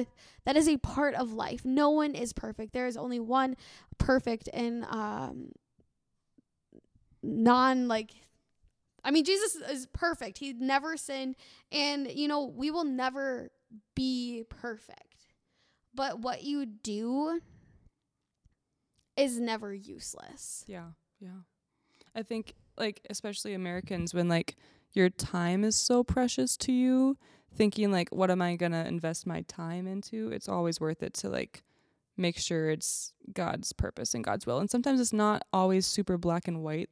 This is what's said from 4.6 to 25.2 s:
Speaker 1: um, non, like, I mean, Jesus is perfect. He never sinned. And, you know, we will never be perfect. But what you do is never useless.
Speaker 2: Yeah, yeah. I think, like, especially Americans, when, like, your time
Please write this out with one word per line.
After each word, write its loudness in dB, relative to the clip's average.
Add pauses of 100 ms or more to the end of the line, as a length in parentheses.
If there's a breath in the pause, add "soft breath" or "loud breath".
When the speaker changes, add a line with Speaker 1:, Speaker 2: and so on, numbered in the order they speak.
Speaker 1:
um, -6 (1700)
non, 4
like, -2 (920)
I 0
mean, 6
Jesus 2
is -8
perfect. -4
He -8
never 0
sinned. -6 (360 loud breath)
And, -2
you -2
know, 0
we -6
will -2
never -4 (420)
be -4
perfect. -16 (680)
But -4
what -4
you -4
do -4 (1800 soft breath)
is 2
never -4
useless. -14
Speaker 2:
Yeah, -14 (320)
yeah. -16 (720 soft breath)
I -4
think, -8 (240)
like, -6
especially -8
Americans, -4
when, 2
like, 0 (360 soft breath)
your 6
time 0